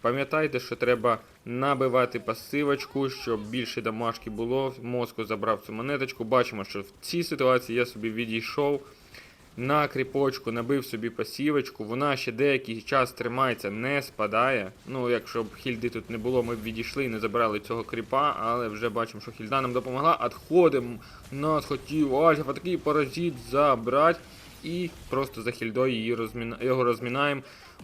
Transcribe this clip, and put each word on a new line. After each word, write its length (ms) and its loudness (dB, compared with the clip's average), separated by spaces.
Пам'ятайте, 600 0
що 160 -6
треба 420 4
набивати 760 2
пасивочку, 880 -2
щоб 380 -4
більше 340 -4
дамажки 480 -2
було. 520 -2
Мозку 420 -2
забрав 420 0
цю 60 -10
монеточку. 520 -4
Бачимо, 400 2
що 160 -8
в 60 -10
цій 220 -2
ситуації 560 2
я 80 4
собі 240 -4
відійшов 720 0
на 320 2
кріпочку, 640 0
набив 320 0
собі 260 -4
пасівочку. 760 -2
Вона 320 0
ще 160 -4
деякий 500 0
час 300 2
тримається, 580 0
не 320 -2
спадає. 720 0
Ну, 240 -2
якщо 320 0
б 140 -8
хільди 320 -4
тут 220 -8
не 80 -4
було, 240 2
ми 140 -2
б 60 -8
відійшли 420 -4
і 40 -2
не 100 -4
забрали 420 2
цього 220 -4
кріпа, 580 0
але 280 0
вже 200 -2
бачимо, 320 -2
що 120 -12
хільда 280 -2
нам 120 0
допомогла. 420 2
Отходимо, 840 4
нас 320 0
хотів 520 0
Альфа 360 4
такий 240 -4
паразит 580 0
забрати. 680 4
І 280 -4
просто 340 -2
за 80 -2
хільдою 420 0
її 220 0
розміна-, 500 -6
його 200 4
розмінаємо. 580 0